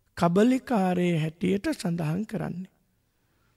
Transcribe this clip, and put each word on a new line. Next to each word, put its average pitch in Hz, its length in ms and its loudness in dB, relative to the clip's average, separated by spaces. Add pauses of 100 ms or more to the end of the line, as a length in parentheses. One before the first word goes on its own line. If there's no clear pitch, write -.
(180)
කබලිකාරයේ 185 1000 2
හැටියට 180 520 -2
සඳහන් 170 540 -4
කරන්නේ. 180 500 -8 (840)